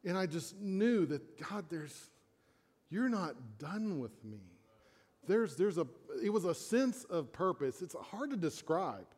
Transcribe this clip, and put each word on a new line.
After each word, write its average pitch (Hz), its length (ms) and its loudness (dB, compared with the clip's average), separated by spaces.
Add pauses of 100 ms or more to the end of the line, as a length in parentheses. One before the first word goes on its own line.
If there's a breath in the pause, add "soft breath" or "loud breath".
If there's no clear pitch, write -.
And 185 120 0
I 185 100 2
just 165 320 -6
knew 202 480 4
that, 143 420 -6
"God, 196 200 -6
there's, 151 400 -10 (800 soft breath)
you're 240 200 2
not 180 260 0 (220)
done 190 420 -2
with 113 240 -6
me." 107 180 -10 (880 soft breath)
There's, 196 280 4
there's 180 220 4
a, 160 80 2 (380)
it 196 60 4
was 208 160 2
a 170 100 2
sense 247 500 2
of 160 260 -2
purpose. 165 500 0
It's 175 140 -8
hard 240 360 -6
to 247 60 -2
describe. 156 680 0 (120)